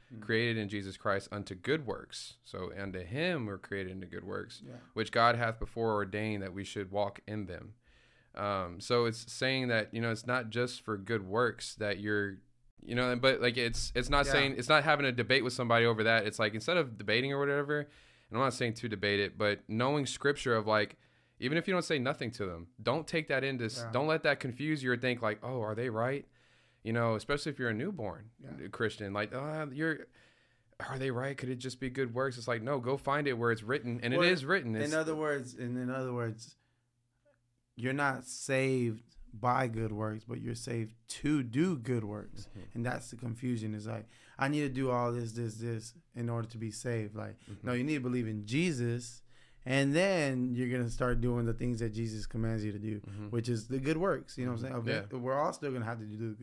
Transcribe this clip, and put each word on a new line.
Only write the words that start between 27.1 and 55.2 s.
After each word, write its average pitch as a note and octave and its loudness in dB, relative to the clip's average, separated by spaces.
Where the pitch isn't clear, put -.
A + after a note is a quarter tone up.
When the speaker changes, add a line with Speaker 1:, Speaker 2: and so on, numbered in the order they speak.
Speaker 2:
especially C#3+ -2
if - -8
you're B2 2
a A2 2
newborn A2 -4
Speaker 1:
Yeah. D2 -12
Speaker 2:
Christian, G#2 -2
like, G#2 -2
"Oh, D3+ -4
you're, D3+ -2
are C3 -6
they C3 0
right? C3 -2
Could B2+ -4
it C3 -2
just B2+ -8
be C3 -2
good B2+ 0
works?" B2+ 0
It's A#2 -8
like, A#2 0
no, C3+ 0
go B2 0
find C#3+ 2
it C3 4
where A#2 4
it's A2 0
written, A#2+ -2
and A#2+ 2
Speaker 1:
Well, F3 6
Speaker 2:
it F3 8
is D3+ 0
written. C#3+ 2
Speaker 1:
in A2 2
Speaker 2:
It's D3+ 0
Speaker 1:
other D#3 2
words, D3 -2
and B2 -4
in B2 -2
other B2+ -2
words, A#2 -4
you're B2+ -2
not C3+ 0
saved C3 0
by B2 2
good A2+ -2
works, G#2+ -4
but A#2 -6
you're A#2 -4
saved A#2 -4
to D3 0
do C#3 2
good A#2 0
works. G#2 -8
Speaker 2:
Mm-hmm. G2+ -14
Speaker 1:
And A#2 -2
that's - -4
the B2+ -12
confusion, A#2 -4
is G#2+ -6
like, A2 -6
"I C3+ 2
need D3 2
to C#3+ 0
do C3 0
all A#2+ 2
this, A#2 -4
this, A2+ -4
this A2+ -6
in A#2 -2
order A#2 -2
to A#2 -12
be A2 -4
saved." A2 -4
Like, G#2 -8
Speaker 2:
Mm-hmm. G2+ -12
Speaker 1:
no, B2+ 0
you B2 0
need D3+ 0
to C#3 -2
believe B2 0
in G#2+ -4
Jesus, B2 0
and C#3 4
then C#3+ 4
you're B2 0
gonna B2 0
start B2 2
doing A#2+ 2
the A#2 2
things B2 -2
that A2+ 0
Jesus A2 -4
commands A2 0
you G#2 -2
to G#2 -6
do, G#2 -4
Speaker 2:
Mm-hmm. G#2 -10
Speaker 1:
which A#2 -2
is A2+ -2
the C3 0
good D3+ 2
works. D#3+ 0
You B2+ -2
know B2+ 0
what A#2 -4
I'm C3 -6
Speaker 2:
Mm-hmm. A#2 -4
Speaker 1:
saying? G#2+ -2
Speaker 2:
Yeah. C3 -4
Speaker 1:
We're B2+ 0